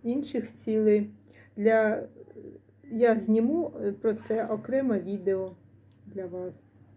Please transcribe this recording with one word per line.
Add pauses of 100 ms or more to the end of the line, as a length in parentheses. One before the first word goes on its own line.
інших
цілей. (480)
Для, (840)
я
зніму, (100)
е,
про
це
окреме
відео (500)
для
вас. (420)